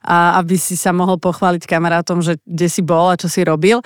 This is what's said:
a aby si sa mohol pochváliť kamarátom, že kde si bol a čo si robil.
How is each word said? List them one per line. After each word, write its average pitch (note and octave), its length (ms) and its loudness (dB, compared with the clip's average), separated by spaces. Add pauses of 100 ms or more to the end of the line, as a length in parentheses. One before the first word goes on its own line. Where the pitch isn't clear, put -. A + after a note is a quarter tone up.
a F3 360 2
aby F3+ 180 0
si F3+ 200 -4
sa F#3 160 -2
mohol F3+ 260 0
pochváliť F3 480 -2
kamarátom, E3+ 540 -2
že E3 220 -2
kde F3 260 -2
si E3 140 -4
bol E3+ 280 2
a F3+ 60 2
čo F3 120 -4
si F3+ 160 -2
robil. F3 420 2